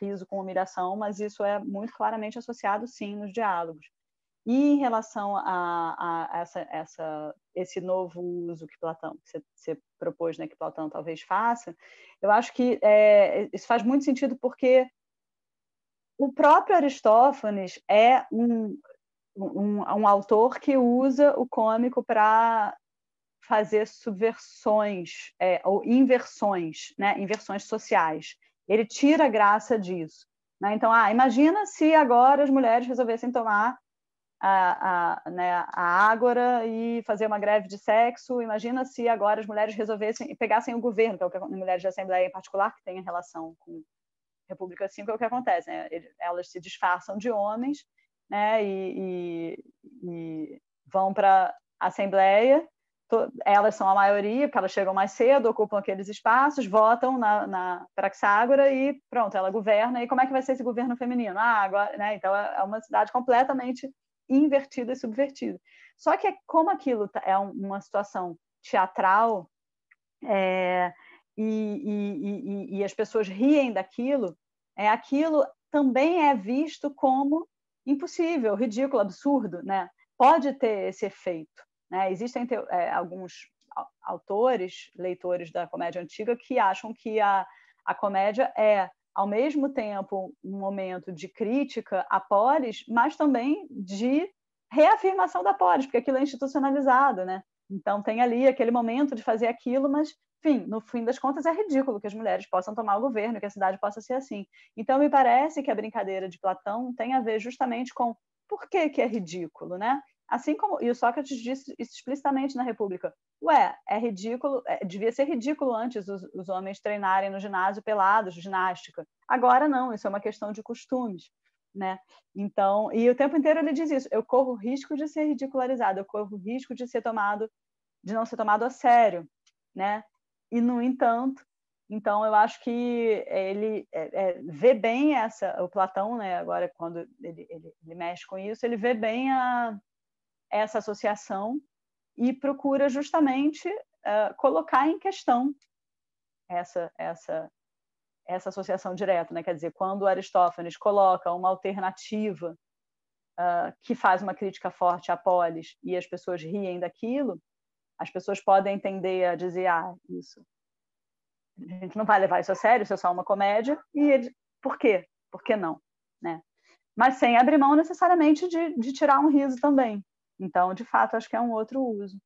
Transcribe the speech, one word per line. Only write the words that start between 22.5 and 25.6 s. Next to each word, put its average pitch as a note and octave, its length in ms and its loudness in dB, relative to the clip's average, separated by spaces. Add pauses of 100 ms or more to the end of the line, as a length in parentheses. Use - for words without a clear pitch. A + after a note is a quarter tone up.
fazer G#3+ 400 2
subversões, G#3 1500 -2
é, F3+ 240 2